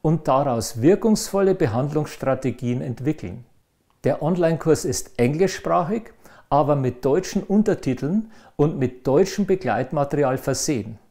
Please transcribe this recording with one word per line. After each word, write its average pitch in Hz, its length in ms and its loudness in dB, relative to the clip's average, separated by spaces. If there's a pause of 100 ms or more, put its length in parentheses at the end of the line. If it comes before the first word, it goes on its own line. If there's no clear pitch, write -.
und 165 240 2
daraus 131 520 0
wirkungsvolle 196 760 2
Behandlungsstrategien 131 1300 -2
entwickeln. 123 640 -6 (580)
Der 139 180 0
Online-Kurs 165 640 2
ist - 320 -6
englischsprachig, 170 960 0 (380)
aber 143 240 4
mit 127 280 -2
deutschen 160 380 0
Untertiteln 190 880 0 (260)
und 147 200 2
mit 131 300 -2
deutschem 190 400 2
Begleitmaterial 139 920 0
versehen. 117 640 -4 (120)